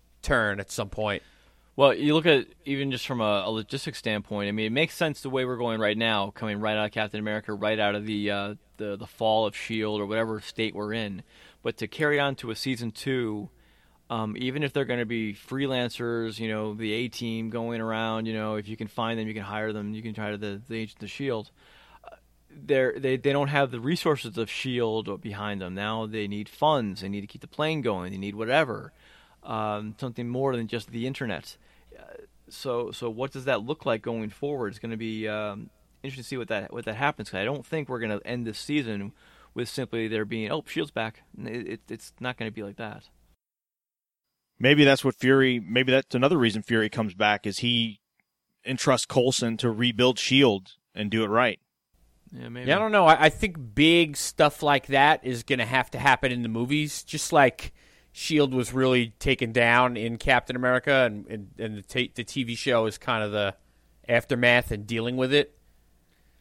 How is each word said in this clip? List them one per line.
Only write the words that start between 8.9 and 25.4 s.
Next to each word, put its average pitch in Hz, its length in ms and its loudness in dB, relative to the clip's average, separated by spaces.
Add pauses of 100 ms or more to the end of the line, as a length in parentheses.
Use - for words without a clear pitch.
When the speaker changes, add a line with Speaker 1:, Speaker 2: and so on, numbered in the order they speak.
Speaker 2:
the 101 100 -14
fall 110 400 0
of 101 100 -6
shield 107 440 -4
or 101 60 -4
whatever 110 340 -2
state 110 340 -4
we're 104 180 -6
in. 104 300 -6 (400)
But - 160 -6
to 110 100 -6
carry 147 320 0
on 139 160 0
to 120 140 -10
a 110 40 -8
season 120 380 -4
two, 117 560 -4 (640)
um, 110 260 -4
even 127 260 -4
if 139 100 -2
they're 139 120 0
gonna 120 220 -2
be 110 280 -4
freelancers, 120 1040 -4
you 113 100 -4
know, 107 260 -4
the 110 180 -4
A-team 113 580 -4
going 117 300 -4
around, 113 460 -2
you 110 80 -4
know, 107 200 -4
if 104 140 -6
you 110 80 -10
can 113 100 -8
find 113 320 -4
them, 110 80 -4
you 107 80 -6
can 107 80 -8
hire 107 300 -6
them, 104 220 -6
you 110 80 -10
can 113 120 -10
try 107 160 -6
to, 104 60 -4
the, 101 320 -8
the 113 80 -8
agent 110 260 -10
of 104 80 -12
shield. 123 400 -6 (540)
Uh, - 100 -20 (360)
they're, 131 500 2
they, 135 160 2
they 139 160 0
don't 143 160 2
have 139 240 2
the 120 80 -8
resources 135 580 -2
of 110 100 -2
shield 113 720 -2
behind 104 380 -6